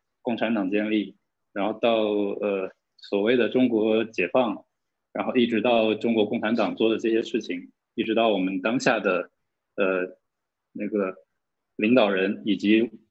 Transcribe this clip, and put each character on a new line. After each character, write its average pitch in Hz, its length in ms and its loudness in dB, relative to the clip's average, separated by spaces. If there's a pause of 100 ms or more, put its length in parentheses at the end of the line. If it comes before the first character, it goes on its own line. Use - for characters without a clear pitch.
(240)
共 117 120 -4
产 113 200 -2
党 98 160 -2
建 107 180 0
立， 107 260 -2 (380)
然 98 120 -4
后 110 140 -4
到， 113 220 2
呃， 101 680 -2 (260)
所 - 240 -4
谓 120 160 2
的 113 120 2
中 127 200 2
国 110 340 2
解 101 240 -4
放， 120 380 -2 (480)
然 104 140 0
后 113 80 -2
一 123 100 4
直 113 160 0
到 113 320 4
中 117 220 -2
国 107 100 4
共 117 160 -2
产 107 140 -2
党 95 200 0
做 113 140 2
的 107 80 2
这 113 140 -2
些 113 100 2
事 113 180 -4
情， 90 320 -8 (220)
一 110 100 -4
直 107 120 -2
到 113 140 2
我 101 100 2
们 92 220 -4
当 110 180 -2
下 117 200 2
的， 92 300 -2 (460)
呃， 92 420 -2 (560)
那 104 160 -8
个 101 260 -2 (600)
领 110 180 2
导 110 140 4
人 98 340 -2
以 98 140 0
及 110 340 2 (200)